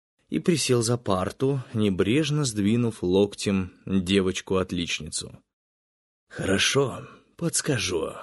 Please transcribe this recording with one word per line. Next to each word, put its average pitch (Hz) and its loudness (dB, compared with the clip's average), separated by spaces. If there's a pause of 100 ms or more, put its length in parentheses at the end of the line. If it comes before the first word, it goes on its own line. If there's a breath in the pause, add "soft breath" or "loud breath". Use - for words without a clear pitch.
(300)
и - -2
присел 127 2
за 120 0
парту, 123 -2 (120)
небрежно 113 2
сдвинув 113 0
локтем 98 2 (120)
девочку-отличницу. 92 -2 (880)
«Хорошо, 117 0 (300)
подскажу. 113 -2